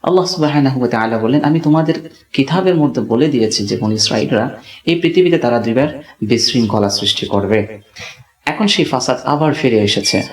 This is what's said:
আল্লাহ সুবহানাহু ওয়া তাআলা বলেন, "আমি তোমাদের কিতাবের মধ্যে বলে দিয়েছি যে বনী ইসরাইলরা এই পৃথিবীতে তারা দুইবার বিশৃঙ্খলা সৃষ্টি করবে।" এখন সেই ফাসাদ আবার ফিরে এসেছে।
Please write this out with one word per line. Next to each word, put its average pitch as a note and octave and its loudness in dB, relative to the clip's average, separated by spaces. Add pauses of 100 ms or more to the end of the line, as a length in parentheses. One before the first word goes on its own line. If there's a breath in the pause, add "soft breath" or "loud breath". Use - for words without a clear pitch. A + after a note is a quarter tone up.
আল্লাহ F3+ 2
সুবহানাহু D3 0
ওয়া B2 0
তাআলা A2+ 0
বলেন, A#2 0
"আমি D#3+ 2
তোমাদের D#3 0 (240 soft breath)
কিতাবের F3 0
মধ্যে C3+ 0
বলে A#2 2
দিয়েছি A2 0
যে G#2 -4
বনী A2 0
ইসরাইলরা A2 -2 (240 loud breath)
এই E3 2
পৃথিবীতে E3+ 2
তারা A#2+ 0
দুইবার B2+ -2 (180 loud breath)
বিশৃঙ্খলা A2 0
সৃষ্টি - -4
করবে।" G2+ -2 (680 loud breath)
এখন A#3 -2
সেই G3 2
ফাসাদ B2+ -2
আবার D3 0
ফিরে A2+ 2
এসেছে। G2+ 0